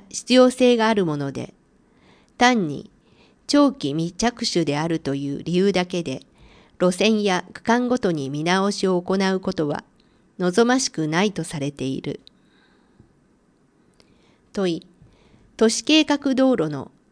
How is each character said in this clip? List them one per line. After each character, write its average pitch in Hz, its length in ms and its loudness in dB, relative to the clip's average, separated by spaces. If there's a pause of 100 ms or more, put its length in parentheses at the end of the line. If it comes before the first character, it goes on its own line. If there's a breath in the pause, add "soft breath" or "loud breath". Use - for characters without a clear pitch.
必 - 280 -2
要 254 140 8
性 247 280 4
が 220 100 2
あ 226 60 2
る 196 120 0
も 151 120 -2
の 139 160 -6
で、 123 200 -12 (840 soft breath)
単 240 320 2
に - 200 -12 (580 soft breath)
長 285 260 4
期 - 160 -6
未 165 240 -4
着 226 360 -4
手 170 140 0
で 147 140 -2
あ 160 100 -2
る 165 120 -2
と 135 160 -6
い 143 200 -6
う - 80 -10
理 165 120 -4
由 196 180 2
だ 180 120 -2
け 180 180 -6
で、 131 180 -8 (580 soft breath)
路 185 160 4
線 214 260 2
や 185 220 0 (100)
区 - 100 -20
間 240 260 2
ご 254 100 0
と 185 120 0
に 139 180 -4
見 147 140 -6
直 190 280 0
し 196 160 -4
を 180 140 0
行 185 140 -4
う 190 240 0
こ 185 140 -6
と 156 140 -2
は - 160 -6 (560 soft breath)
望 180 280 2
ま 254 120 2
し 254 100 -2
く 156 180 -4
な 165 140 0
い 208 100 0
と 165 120 -6
さ 160 160 -10
れ 143 120 -4
て 139 120 -10
い 135 180 -4
る。 - 200 -8 (2250 soft breath)
問 190 180 -2
い。 - 160 -8 (680 soft breath)
都 220 100 4
市 - 160 -2
計 311 220 4
画 285 280 0
道 262 180 4
路 160 180 0
の 139 220 -10 (200)